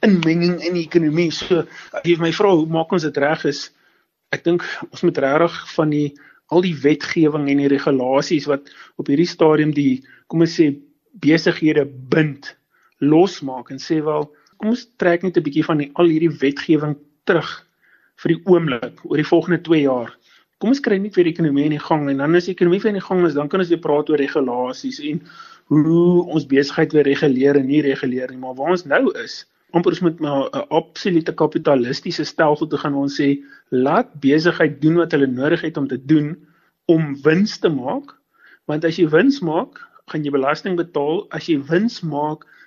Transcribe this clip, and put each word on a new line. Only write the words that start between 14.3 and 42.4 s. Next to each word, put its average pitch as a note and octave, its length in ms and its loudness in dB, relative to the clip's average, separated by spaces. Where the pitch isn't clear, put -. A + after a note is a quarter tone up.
kom G#3+ 120 -2
ons B3 160 -4
trek F3 260 0
net F#3 140 -2
'n E3 60 0
bietjie D3+ 220 -2
van D#3 140 -2
die, C#3+ 160 -4
al F3 120 2
hierdie D#3 320 0
wetgewing D3 580 -2
terug - 400 -2
vir F3 60 -2
die E3+ 160 0
oomblik, D3 600 0
oor D3 120 -4
die D3+ 160 0
volgende E3+ 300 2
twee D#3+ 200 2
jaar. B2+ 320 -2
Kom G#3 100 -4
ons C#4 120 2
kry G#3 180 0
net G3+ 180 -6
weer F3 80 6
die D#3+ 80 0
ekonomie D3 320 0
in D3+ 60 0
die D3 180 -6
gang, D3+ 220 0
en C#3 80 -2
dan D3+ 160 0
as F3 120 2
die F#3+ 80 -6
ekonomie F3 260 2
weer G#3+ 140 0
in F#3+ 60 -6
die - 80 -12
gang F3+ 180 2
is, D3 80 0
dan C#3+ 140 -2
kan F#3+ 120 0
ons F3 80 -2
weer E3 120 0
praat D3 300 0
oor D3+ 80 2
regulasies B2+ 840 -4
en D3 200 -6
hoe E3+ 600 4
ons D3 200 -2
besigheid C#3+ 460 2
weer D3+ 120 6
reguleer C#3 520 2
en C3+ 100 2
nie D3 160 2
reguleer B2+ 480 -2
nie." B2+ 80 -16
Maar B2+ 160 -10
waar C#3+ 160 -2
ons F3+ 140 0
nou A3 260 2
is, - 220 -16
amper E3+ 180 2
ons E3 100 0
moet E3 200 0
na C#3+ 320 -2
'n C3+ 180 -6
absolute E3 640 -2
kapitalistiese D3+ 920 -2
stelsel D#3 440 0
toe D3+ 100 -2
gaan, D3 140 -4
waar C#3 100 -2
ons C#3 180 -4
sê, C#3 220 0
"Laat C#3+ 500 0
besigheid D#3 600 2
doen D#3 140 2
wat E3 180 0
hulle C#3 140 2
nodig C#3 340 0
het D#3+ 160 -6
om C#3 120 -4
te B2+ 100 -6
doen D3 380 0
om D#3+ 360 2
wins F3 360 2
te G3+ 100 0
maak, C#3+ 460 -6
want D#3 180 -4
as E3 120 -2
jy F3 140 2
wins A3+ 300 4
maak, F3 400 -4
gaan D#3 180 -6
jy C#3+ 60 -6
belasting D3 460 -2
betaal, E3 540 -4
as D#3 160 -10
jy D#3 120 0
wins E3+ 440 -2
maak, D3+ 420 -6